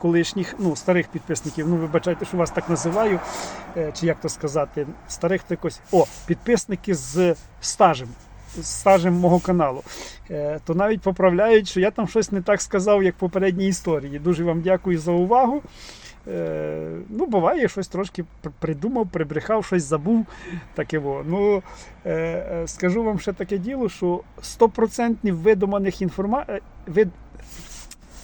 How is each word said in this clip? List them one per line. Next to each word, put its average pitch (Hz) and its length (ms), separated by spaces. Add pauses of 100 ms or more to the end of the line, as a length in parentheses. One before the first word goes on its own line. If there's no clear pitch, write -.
колишніх, 170 580
ну, 175 160
старих 175 320
підписників, 156 600
ну, 175 80
вибачайте, 165 500
що 185 120
вас 165 140
так - 180
називаю, 180 500 (580)
е, 151 220
чи 160 60
як 160 160
то 160 80
сказати, 143 580 (200)
старих 175 360
то 180 100
якось, - 280 (100)
о, 170 140 (200)
підписники 190 720
з 156 400 (260)
стажем, 143 460 (480)
з 165 100
стажем 185 480
мого 175 260
каналу, 156 440 (480)
е, 147 340
то 165 100
навіть 202 260
поправляють, 196 680
що - 120
я 202 120
там 214 160
щось 214 240
не 196 100
так 202 200
сказав, 202 420
як 180 120
в - 40
попередній 190 480
історії. 147 520
Дуже 165 240
вам 170 180
дякую 180 380
за 165 120
увагу. 240 500 (640)
Е, 78 720 (120)
ну, 220 160
буває, 226 420
щось 190 200
трошки 180 360 (180)
пр-, 151 180
придумав, 185 480
прибрехав, 160 580
щось 180 180
забув, 160 420 (480)
таке 156 260
во. 139 280
Ну, 202 360 (420)
е, 175 80
е, 165 540
скажу 185 360
вам 214 160
ще 202 140
таке 196 240
діло, 233 320
що 180 320 (200)
стопроцентні 226 880
видуманих 196 680
інформа-, 202 480
е, 202 120 (260)
вид-, 180 240 (1120)